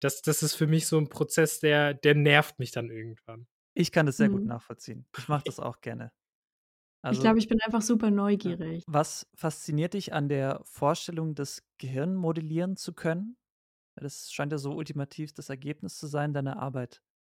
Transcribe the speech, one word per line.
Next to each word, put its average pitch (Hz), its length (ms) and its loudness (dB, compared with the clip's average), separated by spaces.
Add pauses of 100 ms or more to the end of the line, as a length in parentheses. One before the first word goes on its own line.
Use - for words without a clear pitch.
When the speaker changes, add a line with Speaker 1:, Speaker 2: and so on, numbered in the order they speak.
Speaker 1:
Das, 135 200 0
das 151 220 0
ist 151 120 0
für 160 120 2
mich 156 200 4
so 160 100 4
ein 151 120 2
Prozess, - 500 0
der, 147 340 4
der 143 220 6
nervt 147 440 6
mich 123 120 -6
dann 117 180 -4
irgendwann. 113 580 -14 (260)
Speaker 2:
Ich 175 180 0
kann 160 140 4
das 139 120 0
sehr - 120 6
gut - 140 0
Speaker 3:
Mhm. 220 60 -2
Speaker 2:
nachvollziehen. 117 560 -12 (100)
Ich 127 120 -12
mach 147 140 0
das - 180 -8
Speaker 1:
<laughs> - 0 -
Speaker 2:
auch 127 220 -8
gerne. 117 300 -10 (1000)
Speaker 3:
Ich - 0 -
Speaker 2:
Also, 208 120 2
Speaker 3:
glaub, 220 160 6
ich 220 100 2
bin 220 140 2
einfach 220 200 0
super 220 260 2
Speaker 1:
Ja. 208 40 4
Speaker 3:
neugierig. 180 760 0
Speaker 2:
was 151 480 0
fasziniert 160 580 -2
dich 196 200 -4
an 147 160 0
der 135 340 -2
Vorstellung, 160 720 -2
das 139 280 -8 (140)
Gehirn 139 380 -4
modellieren 165 600 -2
zu - 160 -10
können? 185 440 -4 (580)
Weil - 80 -16
das - 280 -10
scheint 147 200 -4
ja 156 80 -2
so 139 160 -4
ultimativ 147 580 -8
das - 160 -14
Ergebnis 143 480 -8
zu 156 100 -12
sein 147 260 -2
deiner 139 260 -4
Arbeit. 131 420 -8 (200)